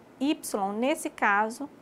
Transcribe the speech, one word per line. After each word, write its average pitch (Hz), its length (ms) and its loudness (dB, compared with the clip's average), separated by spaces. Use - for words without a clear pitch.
Y, 262 540 -2
nesse 277 340 0
caso, 220 600 0